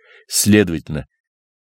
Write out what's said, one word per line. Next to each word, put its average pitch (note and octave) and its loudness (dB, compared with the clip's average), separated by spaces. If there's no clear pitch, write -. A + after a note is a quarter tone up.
Следовательно, E2+ 0